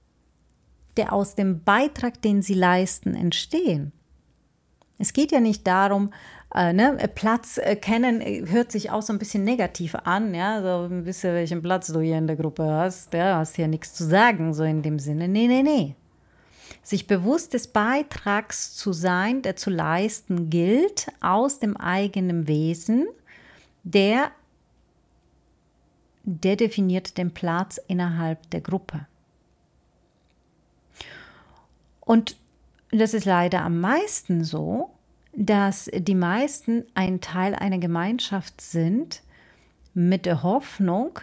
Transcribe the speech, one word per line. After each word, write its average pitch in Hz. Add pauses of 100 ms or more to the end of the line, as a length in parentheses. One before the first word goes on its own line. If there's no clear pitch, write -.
(1000)
der 208
aus 202
dem 190
Beitrag, 240
den 202
sie 196
leisten, 185
entstehen? 175 (1080)
Es -
geht 294
ja 277
nicht 220
darum, 196 (420)
äh, 175
ne, 240 (160)
Platz, 226
äh, -
kennen, 226
äh, 190
hört 233
sich 214
auch 214
so 220
ein 202
bisschen 202
negativ 196
an, 196
ja, 196
so 180
ein 175
bisschen, 180
welchen 170
Platz 180
du 160
hier 160
in 160
der 156
Gruppe 156
hast, 165
ja, 175
hast 160
hier 160
nichts 156
zu 170
sagen, 165
so 151
in 156
dem 151
Sinne. 151
Nee, 214
nee, 254
nee. 226 (880)
Sich -
bewusst 208
des 247
Beitrags 220
zu 202
sein, 185
der 190
zu -
leisten 175
gilt, 208 (120)
aus 220
dem 208
eigenen 185
Wesen, 165 (720)
der, 202 (1900)
der 185
definiert 190
den 180
Platz 180
innerhalb 165
der 170
Gruppe. 156 (3000)
Und 226 (560)
das 220
ist 202
leider 180
am 170
meisten 202
so, 160 (440)
dass 202
die 190
meisten 233 (100)
ein 185
Teil 185
einer 190
Gemeinschaft 180
sind 175 (720)
mit 180
der 165
Hoffnung, 202